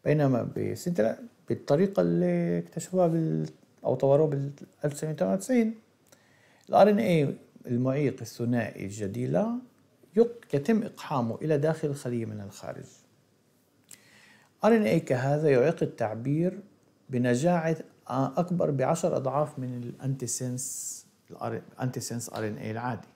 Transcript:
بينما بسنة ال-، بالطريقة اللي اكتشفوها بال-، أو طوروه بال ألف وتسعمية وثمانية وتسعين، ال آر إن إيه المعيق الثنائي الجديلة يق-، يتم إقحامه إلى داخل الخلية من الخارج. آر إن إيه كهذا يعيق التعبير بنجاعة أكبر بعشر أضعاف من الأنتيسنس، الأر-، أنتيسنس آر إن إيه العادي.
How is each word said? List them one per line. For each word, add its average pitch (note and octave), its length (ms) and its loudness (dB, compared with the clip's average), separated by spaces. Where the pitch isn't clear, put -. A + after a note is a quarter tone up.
بينما C3+ 380 2
بسنة G#2 560 -4
ال-، - 280 0
بالطريقة F3 520 0
اللي F3 560 2
اكتشفوها F3 500 0
بال-، D#3+ 420 0
أو B2 100 2
طوروه C#3+ 320 4
بال C#3+ 240 -2
ألف C#3+ 80 -2
وتسعمية D#3 200 -6
وثمانية F#3+ 220 0
وتسعين، A3+ 400 0
ال - 40 -2
آر G3+ 160 8
إن G3+ 100 4
إيه D#3 360 2
المعيق B2+ 540 0
الثنائي A#2 640 -4
الجديلة B2 680 -2
يق-، A3+ 400 2
يتم G#3 280 2
إقحامه A#2+ 580 -4
إلى D#3 160 0
داخل D#3 300 0
الخلية B2 380 -4
من G#2+ 160 -10
الخارج. - 440 -12
آر A3 120 8
إن G#3+ 80 4
إيه E3+ 220 2
كهذا C#3+ 440 2
يعيق C#3+ 340 4
التعبير C#3 760 -2
بنجاعة D#3 680 2
أكبر E3 640 0
بعشر C#3+ 460 0
أضعاف C3+ 420 -2
من B2 240 -8
الأنتيسنس، B2+ 1200 -6
الأر-، A2+ 300 -8
أنتيسنس A#2+ 520 -6
آر A2 140 -4
إن G#2+ 100 -6
إيه A2 140 -8
العادي. A#2 440 -6